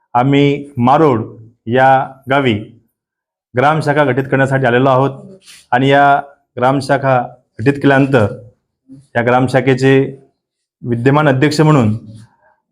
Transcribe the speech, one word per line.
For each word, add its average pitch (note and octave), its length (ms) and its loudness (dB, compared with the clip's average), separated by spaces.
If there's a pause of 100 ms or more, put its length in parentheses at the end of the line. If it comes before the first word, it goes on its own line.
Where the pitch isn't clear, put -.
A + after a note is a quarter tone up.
(140)
आम्ही C#3 640 0
मारोड B2+ 460 2 (420)
या C3 460 0 (180)
गावी C3+ 240 0 (1040)
ग्रामशाखा D3 460 0
गठीत C3 200 -2
करण्यासाठी C3+ 420 -2
आलेलो B2 240 2
आहोत C3+ 220 0 (600)
आणि C3 180 0
या C#3+ 320 2 (360)
ग्रामशाखा C3 640 -2 (380)
गठीत C#3 140 0
केल्यानंतर C3+ 540 0 (640)
या - 340 -8
ग्रामशाखेचे C3 1000 0 (580)
विद्यमान C3+ 460 0
अध्यक्ष C#3+ 340 0
म्हणून B2+ 360 2 (760)